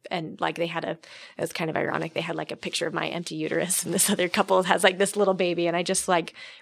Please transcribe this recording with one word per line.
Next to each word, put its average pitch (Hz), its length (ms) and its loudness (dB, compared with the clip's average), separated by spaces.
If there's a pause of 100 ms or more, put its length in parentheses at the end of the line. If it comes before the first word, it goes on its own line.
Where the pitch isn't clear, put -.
And, 165 300 -6
like, 165 160 0
they 170 120 -2
had 165 180 -6
a, 180 60 -4
it - 500 -12
was - 100 -2
kind 160 180 -2
of 151 60 -2
ironic, 160 380 -2
they - 80 -2
had, 165 160 -4
like, 156 160 -6
a - 20 -10
picture - 320 -4
of 156 60 -6
my 160 160 -2
empty 170 260 -6
uterus, 156 480 0
and 170 100 -4
this 190 180 4
other 175 180 2
couple 190 340 4
has, 185 200 4
like, 185 160 6
this 196 180 2
little 196 160 4
baby, 175 340 0
and 170 80 2
I 175 80 0
just, 185 240 0
like, 170 260 2 (280)